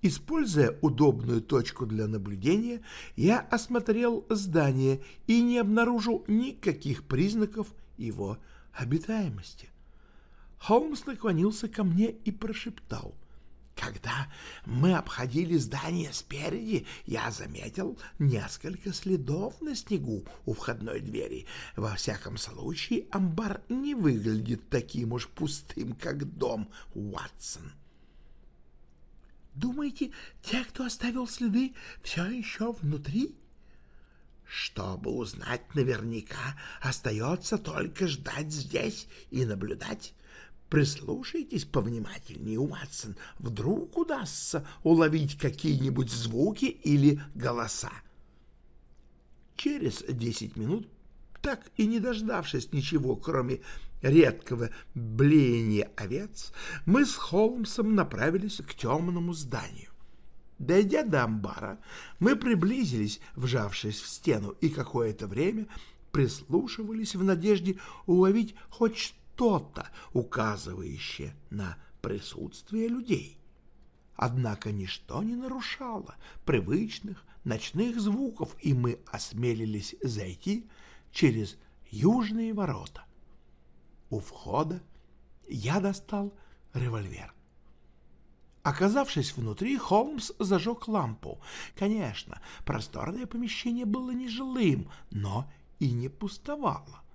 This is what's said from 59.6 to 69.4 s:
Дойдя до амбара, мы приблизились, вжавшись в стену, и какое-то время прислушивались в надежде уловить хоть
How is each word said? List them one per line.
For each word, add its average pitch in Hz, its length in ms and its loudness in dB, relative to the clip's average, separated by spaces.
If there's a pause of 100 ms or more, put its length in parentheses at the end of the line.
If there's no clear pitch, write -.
Дойдя 196 460 6
до 147 220 4
амбара, 104 540 -4 (400)
мы 226 180 6
приблизились, 190 840 2 (160)
вжавшись 110 640 -2
в - 80 -12
стену, 165 440 0 (100)
и 160 80 4
какое-то 113 580 -2
время 110 400 0 (460)
прислушивались 214 1000 0
в 190 120 0
надежде 190 520 4 (280)
уловить 190 500 6 (140)
хоть - 460 0 (260)